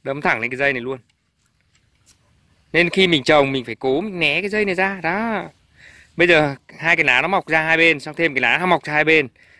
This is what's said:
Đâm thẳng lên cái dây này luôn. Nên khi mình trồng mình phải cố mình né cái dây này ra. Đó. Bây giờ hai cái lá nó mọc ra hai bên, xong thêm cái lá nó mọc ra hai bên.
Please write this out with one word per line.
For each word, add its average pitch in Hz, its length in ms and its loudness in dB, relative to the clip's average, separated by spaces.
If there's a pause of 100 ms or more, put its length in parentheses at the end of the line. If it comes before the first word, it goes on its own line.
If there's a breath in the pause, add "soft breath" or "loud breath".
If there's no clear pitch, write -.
Đâm 139 180 -6
thẳng 151 180 0
lên 120 120 -6
cái 127 60 -8
dây 139 160 0
này 123 80 -8
luôn. 127 180 -8 (1700)
Nên 170 160 2
khi 185 180 2
mình 156 160 0
trồng 143 280 4
mình 127 140 -4
phải 113 100 -10
cố 135 260 -2
mình 196 180 -8
né 156 220 -2
cái 202 80 -6
dây 208 160 -2
này 185 100 -4
ra. 190 280 -2
Đó. 190 460 -4 (680 soft breath)
Bây 170 100 4
giờ 151 280 4 (240)
hai 165 160 0
cái 160 100 0
lá 127 160 2
nó 156 60 0
mọc 185 200 -2
ra 156 160 0
hai 160 140 0
bên, 160 220 2
xong 151 160 -14
thêm 165 180 0
cái 127 80 -4
lá 123 160 2
nó 175 80 -2
mọc 170 180 0
ra 151 100 -8
hai 151 100 2
bên. 156 240 2 (320 soft breath)